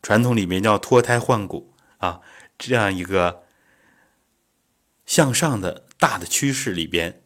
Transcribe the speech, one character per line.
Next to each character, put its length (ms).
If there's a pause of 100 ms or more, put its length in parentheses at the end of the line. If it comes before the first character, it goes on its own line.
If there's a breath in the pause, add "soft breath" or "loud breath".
传 220
统 120
里 80
面 160
叫 160
脱 240
胎 200
换 260
骨， 260 (260 soft breath)
啊， 220 (380 loud breath)
这 160
样 200
一 100
个 400 (1600 soft breath)
向 280
上 280
的 260 (120)
大 200
的 60
趋 260
势 220
里 140
边 400